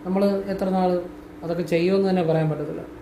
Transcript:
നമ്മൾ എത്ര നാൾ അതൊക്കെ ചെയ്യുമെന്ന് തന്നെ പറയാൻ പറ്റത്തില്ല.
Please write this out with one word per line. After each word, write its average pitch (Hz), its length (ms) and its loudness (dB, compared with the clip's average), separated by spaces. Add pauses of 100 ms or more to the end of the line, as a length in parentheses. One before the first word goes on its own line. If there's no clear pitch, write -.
നമ്മൾ 190 180 2
എത്ര 196 440 0
നാൾ 185 340 2 (400)
അതൊക്കെ 170 200 -2
ചെയ്യുമെന്ന് 180 480 2
തന്നെ 185 120 4
പറയാൻ 160 280 2
പറ്റത്തില്ല. 160 300 -6 (220)